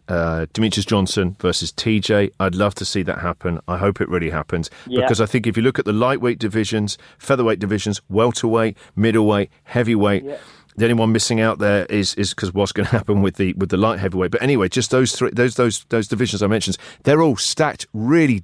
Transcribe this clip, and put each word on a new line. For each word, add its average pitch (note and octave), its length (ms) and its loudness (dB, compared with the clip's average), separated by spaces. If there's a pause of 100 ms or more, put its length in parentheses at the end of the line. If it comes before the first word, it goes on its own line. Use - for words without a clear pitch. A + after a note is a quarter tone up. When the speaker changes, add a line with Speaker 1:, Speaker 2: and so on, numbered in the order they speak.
Speaker 1:
uh, E2 460 -2
Demetrius G#2+ 320 0
Johnson F#2+ 540 0
versus F2 340 -2
T A2 260 0
J. G2+ 400 2
I'd F#2 160 0
love G2+ 200 0
to F#2+ 100 -8
see F#2+ 180 -2
that E2+ 160 -6
happen. E2+ 480 -4
I F2+ 100 -4
hope G2 240 0
it - 80 -2
really E2 220 -2
happens E2 400 -4 (160)
Speaker 2:
Yeah. B2 140 0
Speaker 1:
because A#2 200 2
I A2 60 4
think A2+ 180 -2
if A2 120 0
you A2+ 60 0
look C3 140 2
at - 80 -4
the G#2 80 0
lightweight A#2+ 460 0
divisions, G#2+ 580 -2 (220)
featherweight A#2 400 0
divisions, G2+ 500 -2
welterweight, A2+ 680 0 (180)
middleweight, G#2+ 560 2 (140)
heavyweight, G#2 580 2
Speaker 2:
Yeah. C#3+ 140 -12 (400)
Speaker 1:
the G#2+ 80 2
only A#2 100 4
one A2+ 180 4
missing A2 260 0
out A2 200 0
there G2+ 260 2
is, G2+ 300 -2
is G2+ 180 -2
'cause F#2 200 -6
what's G2 200 0
gonna G2+ 160 -2
<laughs> A2+ 100 2
happen G2+ 220 0
with F#2+ 140 0
the, F#2+ 180 -2
with F#2 160 -4
the F#2+ 80 0
light G2+ 220 0
heavyweight. F#2 320 -2
But A#2 100 0
anyway, B2 260 2
just - 240 -2
those C3 240 2
three, B2+ 160 -2
those, A#2+ 240 0
those, A#2+ 340 0
those A2+ 180 0
divisions G#2 360 -2
I G2 40 2
mentioned, G2+ 300 0 (260)
they're D3 180 4
all C#3+ 160 2
stacked - 560 -2
really B2+ 500 2